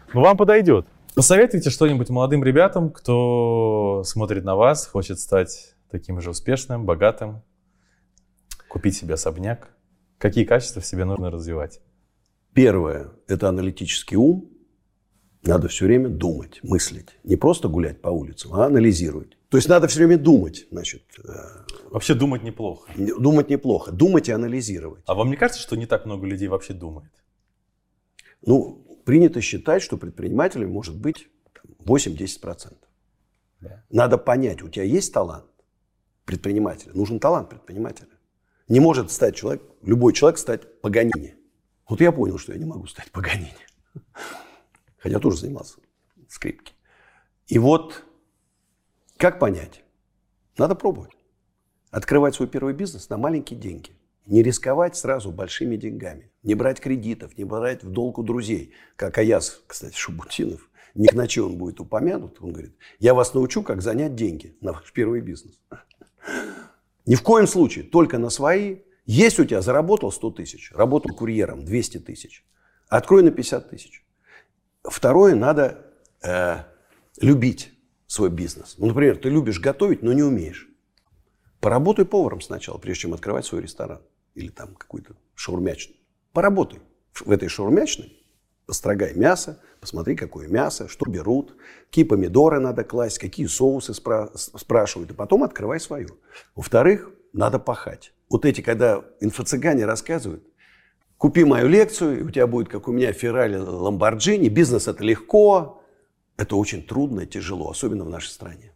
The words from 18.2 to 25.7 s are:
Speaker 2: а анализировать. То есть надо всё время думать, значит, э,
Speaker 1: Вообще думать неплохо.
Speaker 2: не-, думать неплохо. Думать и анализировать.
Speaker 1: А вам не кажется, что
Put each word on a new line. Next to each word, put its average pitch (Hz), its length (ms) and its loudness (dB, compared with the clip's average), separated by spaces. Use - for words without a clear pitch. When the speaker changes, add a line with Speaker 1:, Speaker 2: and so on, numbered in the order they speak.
Speaker 2:
а 107 120 4
анализировать. 87 680 2
То 135 100 4
есть 127 100 2
надо 170 180 8
всё - 120 -4
время 165 200 8
думать, 135 540 4
значит, - 300 -12
э, - 100 -18
Speaker 1:
Вообще 113 240 0
думать 127 280 0
неплохо. 110 540 -10
Speaker 2:
не-, 101 200 -4
думать 143 320 4
неплохо. 123 440 -2
Думать 160 360 4
и 120 40 -2
анализировать. 107 760 -6
Speaker 1:
А 92 80 -2
вам 110 160 0
не 143 60 -4
кажется, - 260 -2
что - 140 -6